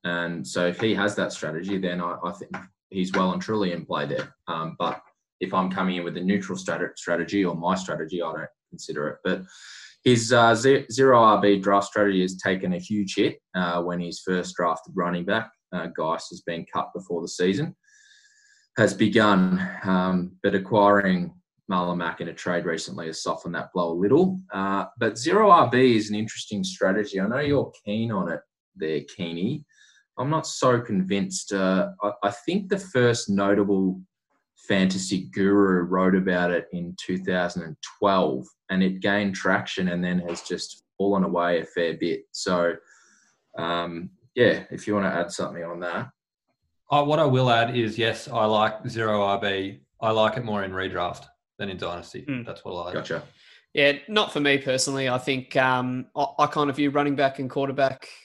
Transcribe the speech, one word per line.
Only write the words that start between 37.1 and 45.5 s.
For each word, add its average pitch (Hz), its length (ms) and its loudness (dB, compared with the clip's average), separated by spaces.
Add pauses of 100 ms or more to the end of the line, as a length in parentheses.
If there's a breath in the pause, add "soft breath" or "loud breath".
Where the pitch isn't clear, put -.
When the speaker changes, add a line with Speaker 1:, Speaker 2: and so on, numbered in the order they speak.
Speaker 1:
thousand 90 460 -4
and 80 120 -12 (240)
twelve, 87 460 2 (240)
and 95 120 2
it 95 180 0
gained 101 360 0
traction 92 540 -2
and 87 140 -2
then 90 160 0
has 85 220 -6
just - 420 -10 (140)
fallen 98 260 2
away 87 380 0
a 80 40 -8
fair 82 300 -2
bit. 82 260 -4 (100)
So, 87 440 0 (840 soft breath)
um, 85 520 -6 (240)
yeah, 104 380 4
if - 160 -10
you 104 80 0
wanna 95 140 2
add 87 220 -2
something 87 320 -6